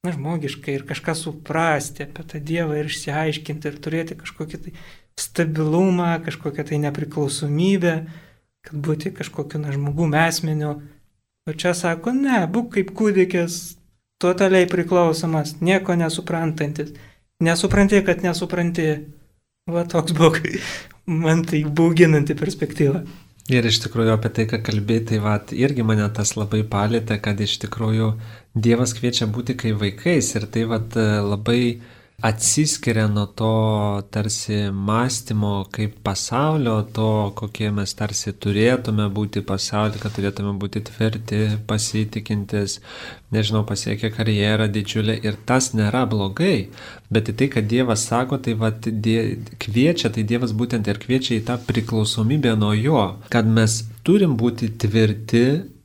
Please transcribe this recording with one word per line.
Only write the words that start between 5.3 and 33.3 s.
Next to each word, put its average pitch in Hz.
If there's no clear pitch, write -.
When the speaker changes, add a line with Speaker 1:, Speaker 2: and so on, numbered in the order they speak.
Speaker 1:
kažkokią 151
tai 147
nepriklausomybę, 151
kad 156
būti 156
kažkokiu, 151
na, 143
žmogum 143
esmeniu. 156
O 156
čia 180
sako, 175
ne, 262
būk 233
kaip 190
kūdikis, 185
totaliai 185
priklausomas, 170
nieko 185
nesuprantantis. 160
Nesupranti, 190
kad 175
nesupranti. 170
Va 170
toks 170
būk. 160
Man 165
tai 156
bauginanti 156
perspektyva. 151
Speaker 2:
Ir 123
iš 101
tikrųjų 113
apie 110
tai, 113
ką 110
kalbi, 107
tai 113
vat, 104
irgi 127
mane 107
tas 107
labai 107
palietė, 107
kad 104
iš 101
tikrųjų 110
Dievas 117
kviečia 120
būti 120
kaip 110
vaikais 123
ir 101
tai 113
vat, 113
labai 107
atsiskiria 113
nuo 104
to 107